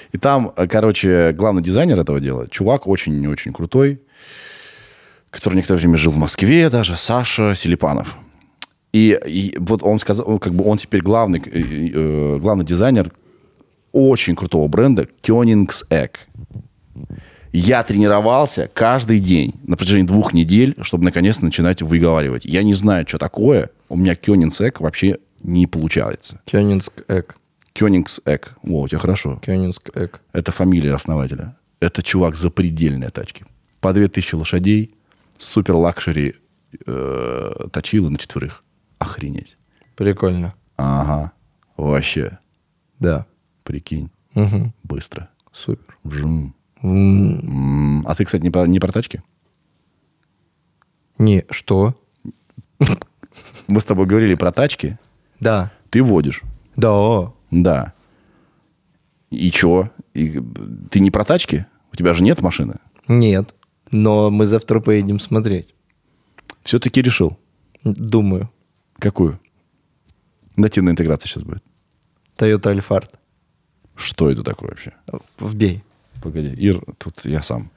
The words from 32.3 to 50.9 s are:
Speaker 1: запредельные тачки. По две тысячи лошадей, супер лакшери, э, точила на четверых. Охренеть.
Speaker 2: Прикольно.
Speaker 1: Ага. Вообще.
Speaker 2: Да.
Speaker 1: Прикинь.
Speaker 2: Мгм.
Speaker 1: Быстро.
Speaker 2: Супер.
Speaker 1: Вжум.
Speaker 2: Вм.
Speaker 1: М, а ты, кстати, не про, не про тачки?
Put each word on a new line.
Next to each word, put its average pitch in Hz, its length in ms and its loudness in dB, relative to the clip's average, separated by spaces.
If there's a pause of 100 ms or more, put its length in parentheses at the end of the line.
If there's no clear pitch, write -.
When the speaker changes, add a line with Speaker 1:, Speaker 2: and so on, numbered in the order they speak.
Speaker 1:
запредельные 80 760 -2
тачки. - 360 -14 (340)
По 95 140 0
две 101 140 4
тысячи - 260 -6
лошадей, 95 600 0 (440)
супер - 380 0
лакшери, 82 580 0 (520)
э, 62 840 -8
точила 85 380 0
на 71 80 -4
четверых. - 460 -10 (340)
Охренеть. - 580 -10 (380)
Speaker 2:
Прикольно. 92 600 0 (220)
Speaker 1:
Ага. 73 560 -2 (460)
Вообще. 71 600 -2 (600)
Speaker 2:
Да. 82 260 -2 (380)
Speaker 1:
Прикинь. 76 480 -10 (240)
Speaker 2:
Мгм. 104 480 0
Speaker 1:
Быстро. - 480 -12 (220)
Speaker 2:
Супер. - 500 -10
Speaker 1:
Вжум. 73 520 -6 (280)
Speaker 2:
Вм. 73 1160 2
Speaker 1:
М, 73 60 -6
а 80 80 -2
ты, 107 100 0
кстати, 87 180 -2
не 87 80 0
про, 90 160 2
не 90 120 4
про 92 140 -2
тачки? 107 300 -6 (2000)